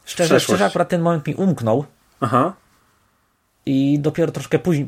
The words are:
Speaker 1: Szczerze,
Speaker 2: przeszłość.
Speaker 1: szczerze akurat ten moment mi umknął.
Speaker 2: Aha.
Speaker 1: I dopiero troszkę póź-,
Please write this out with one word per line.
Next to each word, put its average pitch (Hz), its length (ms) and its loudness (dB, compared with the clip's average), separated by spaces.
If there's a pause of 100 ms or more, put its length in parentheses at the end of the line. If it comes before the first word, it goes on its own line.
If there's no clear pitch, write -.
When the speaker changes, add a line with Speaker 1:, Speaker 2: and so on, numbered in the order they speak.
Speaker 1:
Szczerze, - 240 -4
Speaker 2:
przeszłość. - 160 4
Speaker 1:
szczerze 202 200 2
akurat 180 240 0
ten 180 140 0
moment 165 240 0
mi 147 80 -4
umknął. 139 500 0 (360)
Speaker 2:
Aha. 127 320 0 (1120)
Speaker 1:
I 139 320 2
dopiero 151 340 -2
troszkę 147 260 -4
póź-, 156 300 0